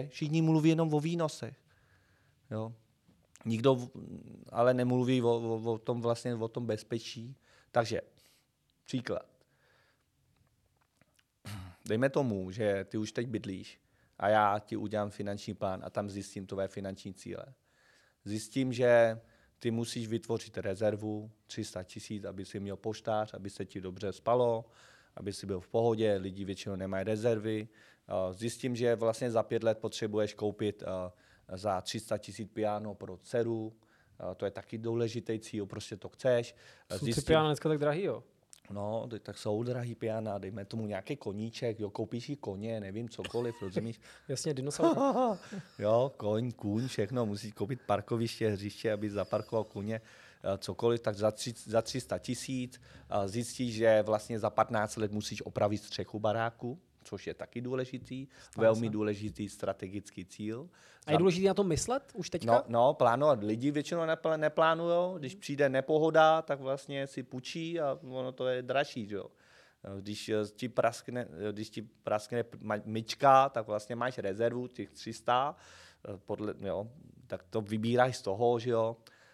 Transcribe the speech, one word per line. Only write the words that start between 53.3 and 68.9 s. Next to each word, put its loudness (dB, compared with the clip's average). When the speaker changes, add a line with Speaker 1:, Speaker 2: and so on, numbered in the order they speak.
Speaker 1:
že 8
vlastně 0
za 2
patnáct 0
let -2
musíš -6
opravit 2
střechu -8
baráku, -2
což -12
je -6
taky -10
důležitý, -6
Speaker 2:
Stane 2
Speaker 1:
velmi 6
Speaker 2:
se. -2
Speaker 1:
důležitý -2
strategický -6
cíl. -10
Speaker 2:
A -2
je 4
Speaker 1:
Tam 6
Speaker 2:
důležitý 4
na 4
to 2
myslet -2
už -8
teďka? 0
Speaker 1:
No, 8
no, 6
plánovat. 6
Lidi 0
většinou 0
nepl-, 0
neplánujou, 4
když -8
Speaker 2:
Mhm. -18
Speaker 1:
přijde 4
nepohoda, 6
tak -2
vlastně -4
si -8
půjčí -6
a 0
ono -6
to -4
je 0
dražší, 0